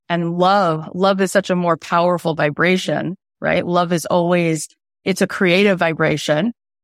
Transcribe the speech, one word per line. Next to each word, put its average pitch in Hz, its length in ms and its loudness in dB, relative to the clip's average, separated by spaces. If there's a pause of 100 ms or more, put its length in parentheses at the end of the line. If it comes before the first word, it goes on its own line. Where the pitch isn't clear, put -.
and 170 280 -2
love, 180 560 2
love 190 260 2
is 190 120 0
such - 180 0
a 185 60 0
more 170 200 2
powerful 170 600 0
vibration, 156 800 -2 (260)
right? 170 240 -2
Love 175 260 0
is 165 140 -2
always, 170 640 0 (360)
it's 190 200 -2
a 180 40 4
creative 185 520 2
vibration, 160 760 0 (300)